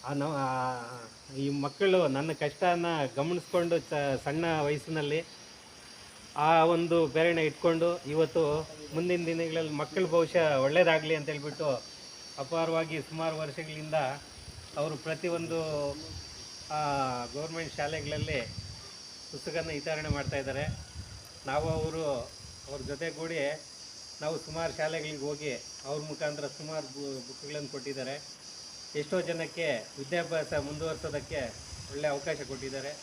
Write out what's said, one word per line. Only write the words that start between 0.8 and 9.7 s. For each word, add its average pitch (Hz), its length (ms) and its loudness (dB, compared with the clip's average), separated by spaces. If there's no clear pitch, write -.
ಈ 139 140 0
ಮಕ್ಕಳು 151 580 4
ನನ್ನ 147 240 2
ಕಷ್ಟನ 170 540 2
ಗಮನಿಸ್ಕೊಂಡು 170 640 2
ಚ-, 143 440 0
ಸಣ್ಣ 160 380 2
ವಯಸ್ಸಿನಲ್ಲಿ 151 640 0
ಆ 160 280 8
ಒಂದು 170 440 6
ಪ್ರೇರಣೆ 160 380 6
ಇಟ್ಕೊಂಡು 170 580 4
ಇವತ್ತು 151 680 4
ಮುಂದಿನ 175 320 2
ದಿನಗಳಲ್ಲಿ 165 460 0